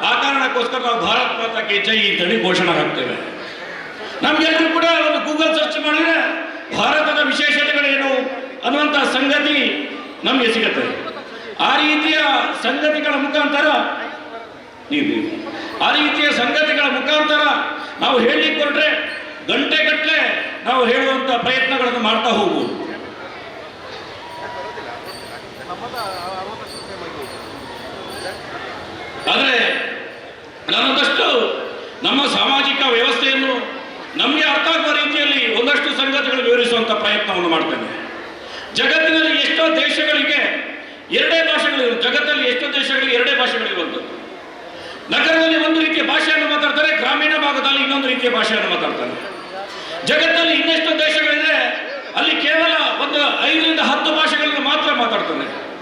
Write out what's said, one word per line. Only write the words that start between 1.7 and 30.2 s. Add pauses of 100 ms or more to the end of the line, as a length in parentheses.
ಜೈ"
ಅಂತೇಳಿ
ಘೋಷಣೆ
ಹಾಕ್ತೇವೆ. (840)
ನಮ್ಗೆಲ್ಲರೂ
ಕೂಡ
ಒಂದು
Google
ಸರ್ಚ್
ಮಾಡಿದ್ರೆ (300)
ಭಾರತದ
ವಿಶೇಷತೆಗಳೇನು (500)
ಅನ್ನುವಂಥ
ಸಂಗತಿ (340)
ನಮ್ಗೆ
ಸಿಗತ್ತೆ. (560)
ಆ
ರೀತಿಯ (460)
ಸಂಗತಿಗಳ
ಮುಖಾಂತರ (1200)
ನೀವು, (400)
ಆ
ರೀತಿಯ
ಸಂಗತಿಗಳ
ಮುಖಾಂತರ (540)
ನಾವು
ಹೇಳಲಿಕ್ಕೆ
ಹೊರಟ್ರೆ (300)
ಗಂಟೆಗಟ್ಟಲೆ (180)
ನಾವು
ಹೇಳುವಂಥ
ಪ್ರಯತ್ನಗಳನ್ನು
ಮಾಡ್ತಾ
ಹೋಗ್ಬೋದು. (4000)
ಆದರೆ (1120)